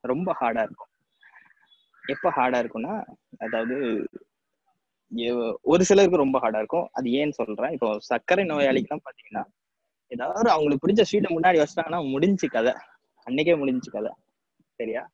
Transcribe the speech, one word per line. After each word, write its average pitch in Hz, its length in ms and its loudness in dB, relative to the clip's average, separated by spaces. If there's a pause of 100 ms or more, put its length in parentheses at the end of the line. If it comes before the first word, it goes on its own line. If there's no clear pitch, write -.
ரொம்ப 165 280 -2
ஹார்டா 117 300 0
இருக்கும். - 280 -8 (1120)
எப்ப 139 260 -2
ஹார்டா 127 280 2
இருக்கும்னா, 120 360 -4 (460)
அதாவது, 117 360 -4 (1400)
எ-, 117 500 -4
ஒரு 175 220 4
சிலருக்கு 180 400 6
ரொம்ப 131 140 0
ஹார்டா 113 200 0
இருக்கும். 160 340 -2
அது 127 180 -4
ஏன்னு 143 280 -2
சொல்றேன். 117 340 -4
இப்போ 123 160 -2 (120)
சர்க்கரை 180 440 0
நோயாளிக்கெல்லாம் 147 600 0
பாத்தீங்கன்னா, - 380 -12 (680)
ஏதாவது 170 380 -2
அவங்களுக்கு 151 340 2
பிடிச்ச 202 200 4
ஸ்வீட்டை 196 260 0
முன்னாடி 165 300 4
வச்சிட்டாங்கன்னா 165 500 -2
முடிஞ்சு 165 380 2
கதை. 120 260 0 (520)
அன்னைக்கே 156 300 2
முடிஞ்சு 131 340 -4
கதை. 107 220 -6 (680)
சரியா? 113 220 -6 (120)